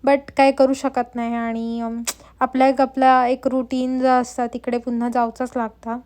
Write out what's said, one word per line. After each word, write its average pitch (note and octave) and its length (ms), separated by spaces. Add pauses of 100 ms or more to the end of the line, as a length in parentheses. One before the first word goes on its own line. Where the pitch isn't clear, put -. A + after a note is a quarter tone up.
but C#4 120 (200)
काय C4+ 140
करू C4+ 220
शकत C4 420
नाही. A#3 200
आणि, A#3 460
अम, A#3 200 (380)
आपला C4 280
एक, C4+ 140
आपला C4 460
एक B3+ 200
रुटीन B3+ 520
जो B3+ 80
असता B3+ 400
तिकडे A#3+ 300
पुन्हा A#3+ 320
जाऊचाच A#3+ 460
लागता. A#3 500